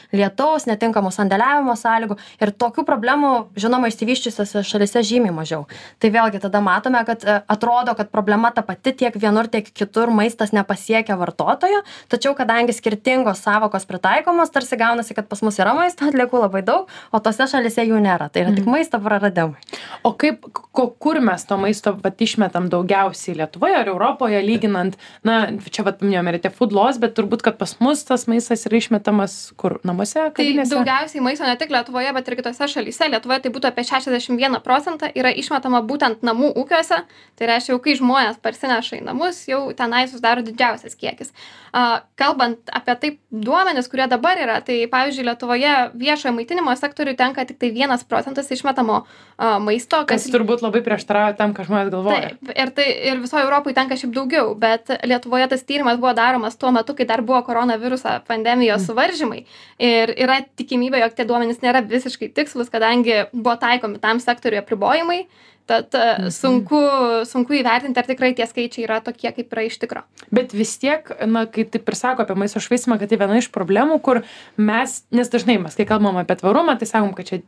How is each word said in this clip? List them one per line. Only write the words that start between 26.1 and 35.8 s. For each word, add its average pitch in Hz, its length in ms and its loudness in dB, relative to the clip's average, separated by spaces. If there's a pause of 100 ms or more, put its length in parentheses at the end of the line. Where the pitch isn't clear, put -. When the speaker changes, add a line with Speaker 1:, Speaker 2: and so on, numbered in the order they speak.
Speaker 2:
ir 170 60 -4
tie 185 100 -4
food 214 240 0
loss, 240 240 4
bet 226 180 0
turbūt, 208 260 0
kad 220 160 2
pas - 220 -6
mus 285 240 2
tas 247 240 0
maistas 233 380 0
yra 220 120 2
išmetamas 208 800 0
kur? - 260 -2
Namuose, 180 300 -2
Speaker 3:
Tai 311 180 0
Speaker 2:
kavinėse? 285 420 0
Speaker 3:
daugiausiai 277 480 0
maisto 277 240 -2
ne 247 100 2
tik 302 140 -6
Lietuvoje, 254 440 -2
bet 254 140 -4
ir 247 80 -6
kitose 247 320 -6
šalyse. 285 420 -2
Lietuvoje 254 320 -2
tai 254 100 -4
būtų 277 160 -2
apie 240 160 -2
šešiasdešimt 254 560 -2
vieną 262 240 0
procentą 294 520 0
yra 254 160 2
išmetama 262 540 0